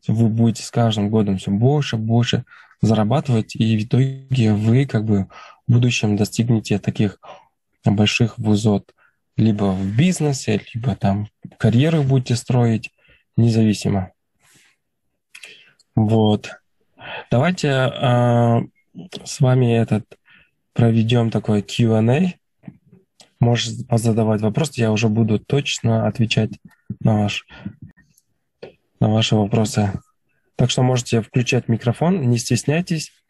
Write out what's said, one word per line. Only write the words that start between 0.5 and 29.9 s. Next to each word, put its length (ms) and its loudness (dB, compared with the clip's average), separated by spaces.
с 80 -14
каждым 380 0
годом 300 0
всё 120 -6
больше, 460 0
больше 480 0
зарабатывать, 760 0
и 220 2
в 60 -4
итоге 680 0
вы 320 2
как 200 -2
бы 240 0
в 60 2
будущем 440 2
достигнете 640 -2
таких 400 -2
больших 540 0
высот 540 0
либо 360 0
в 240 -4
бизнесе, 640 0
либо 200 -4
там 340 -2
карьеру 440 2
будете 340 0
строить 540 -2
независимо. 760 0
Вот. 540 2
Давайте, 400 0
а, 920 2
с 160 -8
вами 340 4
этот 300 0
проведём 580 2
такой 320 0
Q 360 0
and 120 2
A. 240 0
Можете 440 0
позадавать 560 0
вопрос, 380 -2
я 140 0
уже 160 0
буду 300 2
точно 680 -2
отвечать 460 0
на 220 0
ваш, 240 -4
на 80 2
ваши 280 0
вопросы. 560 0